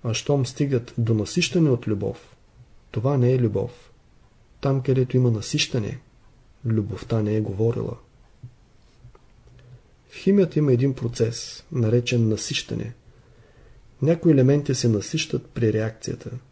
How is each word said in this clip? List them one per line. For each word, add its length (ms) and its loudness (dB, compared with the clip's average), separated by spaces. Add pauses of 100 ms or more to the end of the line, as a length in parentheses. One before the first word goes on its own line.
А 100 -4
щом 320 0
стигат 520 -2
до 160 2
насищане 560 2
от 180 0
любов, 480 -6 (560)
това 260 0
не 140 4
е 80 2
любов. 520 -2 (720)
Там, 220 0
където 340 2
има 140 4
насищане, 680 -4 (640)
любовта 560 -2
не 140 0
е 60 0
говорила. 560 -2 (2000)
В 60 -20
химията 440 2
има 140 4
един 200 2
процес, 760 -4
наречен 580 2
насищане. 640 -4 (1080)
Някои 300 2
елементи 440 4
се 140 2
насищат 600 -2
при 240 0
реакцията. 580 -6 (200)